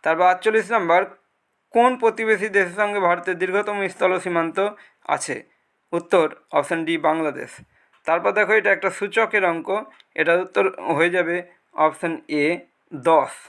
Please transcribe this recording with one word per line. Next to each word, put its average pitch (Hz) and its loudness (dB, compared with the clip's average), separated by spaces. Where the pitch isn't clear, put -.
তারপর 165 2
আটচল্লিশ 190 2
নম্বর, 185 2
কোন 247 2
প্রতিবেশী 220 0
দেশের 190 0
সঙ্গে 208 -2
ভারতের 175 0
দীর্ঘতম 196 -2
স্থল 185 0
সীমান্ত 175 -2
আছে? 139 -4
উত্তর 170 0
অপশন 160 -2
ডি, 165 -2
বাংলাদেশ। 156 -2
তারপর 175 0
দেখো, 202 2
এটা 208 2
একটা 190 0
সূচকের 202 -2
অঙ্ক, 170 -2
এটার 165 2
উত্তর 190 -2
হয়ে 156 0
যাবে 175 -2
অপশন 156 -2
এ, 151 0
দশ। 147 2